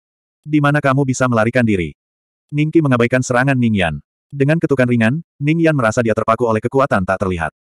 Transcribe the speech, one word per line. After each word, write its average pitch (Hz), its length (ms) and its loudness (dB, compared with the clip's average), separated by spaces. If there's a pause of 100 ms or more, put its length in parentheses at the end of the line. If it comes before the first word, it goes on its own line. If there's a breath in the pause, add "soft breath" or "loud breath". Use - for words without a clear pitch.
(440)
"Di 151 160 0
mana 143 240 2
kamu 139 240 0
bisa 127 220 0
melarikan 117 340 2
diri?" 92 320 -2 (560)
Ningki 156 320 0
mengabaikan 127 400 2
serangan 131 340 0
Ningyan. 95 460 0 (260)
Dengan 143 320 0
ketukan 131 240 0
ringan, 123 380 0 (180)
Ningyan 160 320 0
merasa 120 300 0
dia 110 100 0
terpaku 113 320 0
oleh 110 140 2
kekuatan 123 480 -2
tak 95 160 -2
terlihat. 85 320 -4 (240)